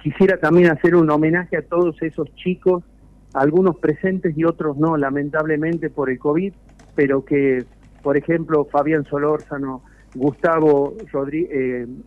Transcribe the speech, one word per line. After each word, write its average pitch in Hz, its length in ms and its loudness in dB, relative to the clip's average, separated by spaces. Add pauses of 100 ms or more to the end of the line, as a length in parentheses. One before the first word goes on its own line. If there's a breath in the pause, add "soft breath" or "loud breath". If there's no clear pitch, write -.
quisiera 190 360 2
también 170 320 4
hacer 170 240 2
un 165 160 6
homenaje 160 480 0
a 151 40 -6
todos 170 400 -2
esos 160 340 -6
chicos, 180 460 0 (520)
algunos 156 420 2
presentes 175 640 -2
y 160 60 0
otros 160 340 -2
no, 160 180 2
lamentablemente 151 960 -2
por 139 180 -4
el 127 100 -4
covid, 165 340 -2 (420)
pero 139 300 0
que, 135 400 0 (380)
por 143 140 0
ejemplo, 156 540 -2
Fabián 147 360 0
Solórzano, 143 760 -4 (320 soft breath)
Gustavo 143 800 2 (180)
Rodri-, 147 380 -4
eh, 127 360 -4 (200)